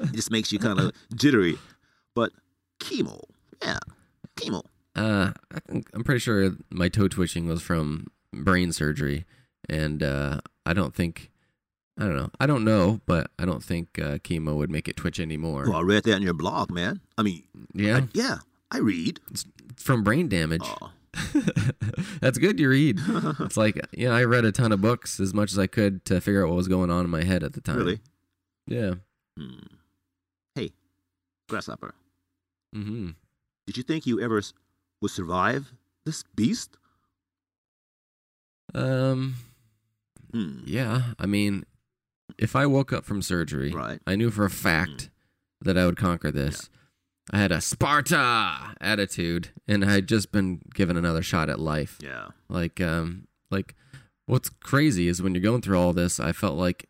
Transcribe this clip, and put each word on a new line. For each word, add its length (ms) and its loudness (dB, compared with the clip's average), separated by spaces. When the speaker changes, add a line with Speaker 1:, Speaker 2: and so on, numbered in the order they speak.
Speaker 1:
It 140 -2
just 160 -4
makes 220 0
you 60 -2
kinda 320 0
Speaker 2:
<laughs> 120 -14
Speaker 1:
jittery. 440 4
But 180 0
chemo, 400 -6
yeah, 160 -4
chemo. 260 -6
Speaker 2:
Uh, 360 2
I 140 -10
think, 240 -6
I'm 100 -6
pretty 180 0
sure 320 2
my 180 0
toe 200 4
twitching 380 -2
was 140 -2
from 460 -2
brain 400 2
surgery, 540 -2
and, 340 -2
uh, 380 -2
I 80 0
don't 220 0
think, 360 -4
I 60 -2
don't 120 0
know, 140 -4
I 60 4
don't 180 2
know, 400 4
but 340 0
I 60 -4
don't 180 -2
think, 360 -6
uh, 180 -2
chemo 400 -2
would 140 0
make 180 -4
it 80 -8
twitch 240 -4
anymore. 480 -4
Speaker 1:
Well, 120 0
I 20 0
read 220 4
that 120 4
in 60 -2
your 100 2
blog, 380 -2
man. 300 -2
I 40 0
mean, 200 0
Speaker 2:
Yeah? 240 2
Speaker 1:
I, 160 0
yeah, 240 -2
I 40 -4
read. 420 0
Speaker 2:
It's 140 -10
from 260 2
brain 280 2
damage. 320 0
Speaker 1:
Aw. 300 -10
Speaker 2:
<laughs> 1080 -2
That's 160 2
good 200 2
you 120 4
read. 340 4
Speaker 1:
<laughs> 360 -2
Speaker 2:
It's 180 -6
like, 200 2
you 160 -2
know, 60 2
I 100 4
read 220 4
a 60 4
ton 200 2
of 80 4
books 400 0
as 140 0
much 180 2
as 60 0
I 80 4
could 400 0
to 160 2
figure 200 2
out 60 2
what 80 2
was 120 0
going 220 2
on 140 2
in 60 -2
my 120 -2
head 220 2
at 80 -6
the 80 -12
time. 160 -4
Speaker 1:
Really? 240 -2
Speaker 2:
Yeah. 280 -4
Speaker 1:
Hmm. 200 -14
Hey, 180 -6
Grasshopper. 440 -8
Speaker 2:
Mm-hmm. 360 -8
Speaker 1:
Did 100 -10
you 60 -6
think 240 -4
you 160 2
ever 160 0
s-, 160 -4
would 80 -2
survive 640 -2
this 180 -6
beast? 440 -2
Speaker 2:
Um, 600 0
Speaker 1:
Hmm. 320 -6
Speaker 2:
yeah. 540 -2
I 80 -4
mean, 380 0
if 180 0
I 100 4
woke 260 2
up 120 -4
from 160 -4
surgery, 520 -2
Speaker 1:
Right. 340 -8
Speaker 2:
I 100 0
knew 140 2
for 160 2
a 40 0
fact 600 0
Speaker 1:
Hmm. 80 -2
Speaker 2:
that 80 2
I 80 6
would 140 4
conquer 320 0
this. 420 -2
Speaker 1:
Yeah. 60 -20
Speaker 2:
I 80 0
had 140 2
a 80 0
Sparta 1200 0
attitude, 720 0
and 160 4
I 80 6
had 160 4
just 240 2
been 280 0
given 220 2
another 260 0
shot 260 0
at 120 -4
life. 420 -4
Speaker 1:
Yeah. 260 -12
Speaker 2:
Like, 320 -4
um, 480 -2
like, 260 -4
what's 220 0
crazy 580 2
is 160 0
when 120 0
you're 80 0
going 200 2
through 160 4
all 140 4
this, 260 0
I 140 -2
felt 240 -2
like 340 -2